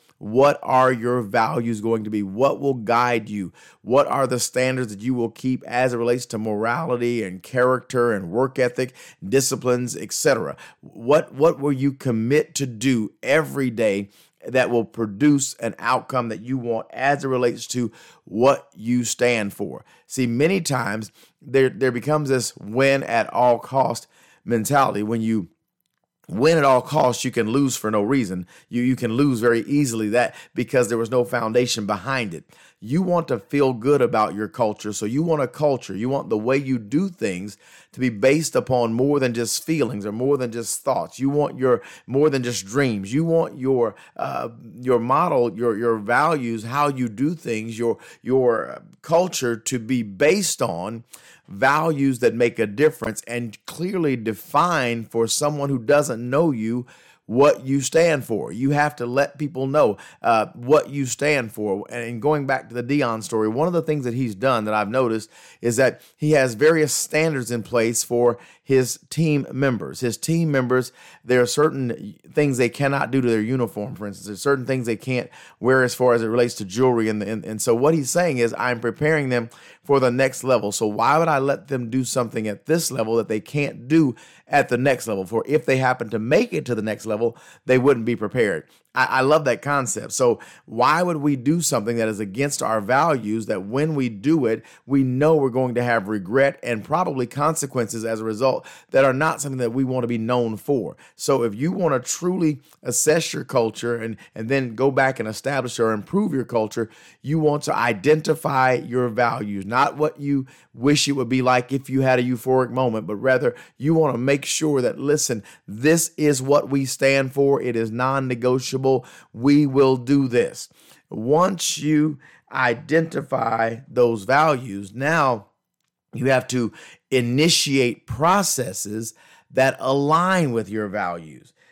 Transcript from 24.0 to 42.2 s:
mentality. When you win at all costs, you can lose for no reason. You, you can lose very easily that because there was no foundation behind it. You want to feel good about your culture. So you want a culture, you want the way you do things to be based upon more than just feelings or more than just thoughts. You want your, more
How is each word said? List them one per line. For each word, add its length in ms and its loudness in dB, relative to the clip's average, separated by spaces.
mentality. 580 0
When 180 -4
you 280 -2
win 300 2
at 60 2
all 180 6
costs, 420 0
you 60 -4
can 180 0
lose 280 0
for 120 -4
no 140 2
reason. 440 -2
You, 140 -2
you 140 2
can 160 -4
lose 260 2
very 220 2
easily 480 -2
that 260 0
because 340 0
there 100 0
was 120 -4
no 140 2
foundation 640 0
behind 480 -4
it. 100 -14
You 200 -2
want 280 0
to 100 -2
feel 340 0
good 300 2
about 320 2
your 140 -6
culture. 440 -4
So 140 -6
you 160 -2
want 180 0
a 80 -2
culture, 460 -2
you 140 -4
want 200 -4
the 80 0
way 200 0
you 220 -2
do 300 -2
things 480 -6
to 80 -12
be 80 2
based 480 2
upon 360 2
more 280 2
than 140 0
just 300 -4
feelings 400 -2
or 80 -6
more 240 0
than 140 -2
just 320 -8
thoughts. 380 -4
You 100 0
want 280 0
your, 220 2
more 200 4